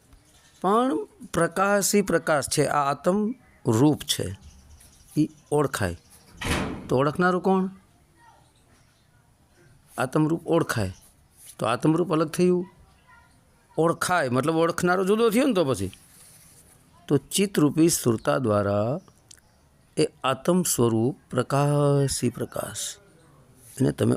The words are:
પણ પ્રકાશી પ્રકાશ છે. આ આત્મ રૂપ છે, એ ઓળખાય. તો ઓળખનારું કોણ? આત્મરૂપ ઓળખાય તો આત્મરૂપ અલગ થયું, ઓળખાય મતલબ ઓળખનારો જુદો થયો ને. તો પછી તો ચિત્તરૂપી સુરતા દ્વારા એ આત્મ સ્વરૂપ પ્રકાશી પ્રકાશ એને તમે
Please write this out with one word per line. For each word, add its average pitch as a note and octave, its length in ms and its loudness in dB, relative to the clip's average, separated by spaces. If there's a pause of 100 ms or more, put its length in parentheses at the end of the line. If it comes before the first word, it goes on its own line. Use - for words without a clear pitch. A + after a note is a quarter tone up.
(600)
પણ C4 360 0 (360)
પ્રકાશી G3 680 0
પ્રકાશ D#3+ 480 0
છે. D3 160 0
આ C#3+ 260 0
આત્મ G#3 420 0 (320)
રૂપ B2+ 360 4
છે, G2 360 -6 (800)
એ D3+ 120 0 (220)
ઓળખાય. G#2+ 460 -2 (920)
તો B2 80 2
ઓળખનારું F3+ 440 0
કોણ? F#3+ 280 0 (2250)
આત્મરૂપ D#3 500 -2
ઓળખાય A#2+ 460 0 (680)
તો - 60 -4
આત્મરૂપ D#3 480 0
અલગ D#3+ 160 0
થયું, F3+ 360 0 (1120)
ઓળખાય E3 520 0
મતલબ C3 260 0
ઓળખનારો F3 500 2
જુદો A3 240 2
થયો B3 180 2
ને. B3 60 2
તો F3+ 120 2
પછી G2 260 -2 (1160)
તો - 100 2
ચિત્તરૂપી E3 720 2
સુરતા C#3+ 480 0
દ્વારા G#2 640 0 (960)
એ D#3 80 2 (180)
આત્મ D#3 400 0
સ્વરૂપ A#2 520 0 (140)
પ્રકાશી C#3+ 1000 0
પ્રકાશ - 680 -8 (840)
એને C3+ 120 2
તમે A#2+ 260 0